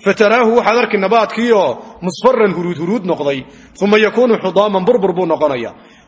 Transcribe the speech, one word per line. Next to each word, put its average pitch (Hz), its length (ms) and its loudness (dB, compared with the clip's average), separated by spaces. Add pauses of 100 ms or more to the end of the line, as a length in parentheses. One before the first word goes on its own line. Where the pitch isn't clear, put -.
"fataraahu," 220 520 2
waxaad 226 200 2
arki 233 200 0
nabaadkii 220 540 0
oo 170 500 -2
"musfarran," 214 520 0
huruud 160 240 -4
huruud 180 280 -4
noqday. 143 380 -2 (360)
"Thumma 208 180 2
yakuunu 214 400 2
xudaaman," 190 480 0
burbur 196 280 2
buu 180 120 -2
noqonayaa. 135 480 -2 (340)